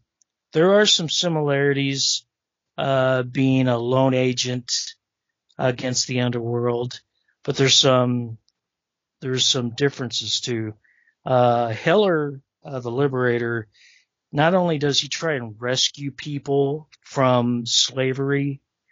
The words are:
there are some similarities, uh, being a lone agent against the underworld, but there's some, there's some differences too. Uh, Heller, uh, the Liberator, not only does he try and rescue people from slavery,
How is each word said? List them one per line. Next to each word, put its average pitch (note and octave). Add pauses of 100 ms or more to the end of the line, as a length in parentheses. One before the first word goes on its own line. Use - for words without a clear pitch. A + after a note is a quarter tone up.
(520)
there F#3
are G#3+
some F3+
similarities, C#3 (540)
uh, C3
being C3
a A#2+
lone C3
agent B2+ (840)
against B2+
the B2
underworld, A#2+ (440)
but C#3
there's C3+
some, B2 (800)
there's C3
some A#2+
differences A#2+
too. A2 (540)
Uh, A#2+
Heller, D#3 (240)
uh, C#3
the A#2+
Liberator, A#2+ (640)
not D#3
only F3
does C#3
he C#3+
try D#3+
and A#2
rescue C3
people C#3 (140)
from B2
slavery, C3+ (300)